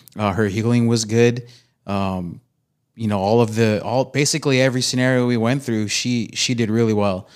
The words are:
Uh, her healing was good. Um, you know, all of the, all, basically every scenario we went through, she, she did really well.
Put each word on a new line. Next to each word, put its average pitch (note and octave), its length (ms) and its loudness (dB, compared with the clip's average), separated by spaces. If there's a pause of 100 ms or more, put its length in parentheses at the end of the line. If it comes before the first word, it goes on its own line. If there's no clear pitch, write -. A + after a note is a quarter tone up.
(180)
Uh, G#2 140 0
her G#2+ 140 0
healing A#2 400 0
was A#2 180 0
good. A#2+ 420 2 (400)
Um, F#2+ 540 -4 (540)
you A2+ 120 -6
know, G#2 120 0
all G#2+ 240 4
of G#2+ 120 0
the, G#2+ 300 2
all, B2 220 0
basically C#3 560 0
every B2+ 200 2
scenario B2+ 440 0
we B2 100 0
went A#2+ 260 0
through, G#2+ 260 -2
she, A#2+ 460 -4
she - 200 -2
did A2+ 160 -2
really A2+ 240 2
well. G2+ 420 -2